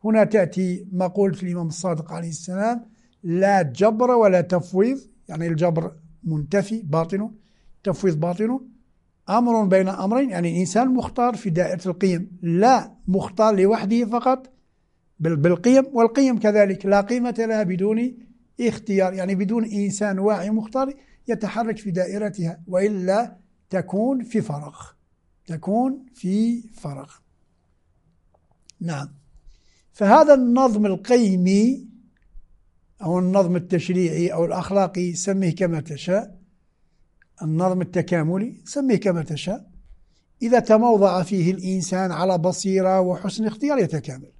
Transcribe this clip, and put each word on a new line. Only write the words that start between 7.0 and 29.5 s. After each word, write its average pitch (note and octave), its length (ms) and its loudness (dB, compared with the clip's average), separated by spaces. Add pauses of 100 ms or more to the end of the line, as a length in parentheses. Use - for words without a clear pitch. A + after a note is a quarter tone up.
تفويض F3+ 360 -2
باطن، G#3 400 -2 (680)
أمر A3+ 360 2
بين F#3+ 220 4
أمرين، G3+ 420 -2
يعني F3 220 -2
الإنسان F#3 360 0
مختار B3 480 -2
في G3+ 140 -8
دائرة F3 380 -2
القيم، F3+ 540 -2
لا F#3 540 2 (120)
مختار G#3 480 0
لوحده A3 500 2
فقط، B3+ 440 -2 (680)
بل E3 160 0
بالقيم، F3+ 580 4
والقيم A#3+ 460 2
كذلك G3+ 460 2
لا G3+ 160 4
قيمة A#3+ 380 -4
لها A3 240 -2
بدون G#3+ 540 -2 (440)
اختيار، F#3+ 520 0
يعني F#3+ 220 -4
بدون G#3+ 300 -2
إنسان G3+ 540 -4
واعي G3+ 300 0
مختار B3+ 440 -4 (340)
يتحرك A3 500 -4
في G3+ 140 -8
دائرتها، F#3 760 -6
وإلا G3 720 -2 (320)
تكون A3 540 -2
في A3+ 180 -2
فراغ، D3 400 -10 (680)
تكون A#3 680 -4
في A3+ 480 -2
فراغ. C#3+ 500 -16 (1700)
نعم، C#3+ 300 -8 (840)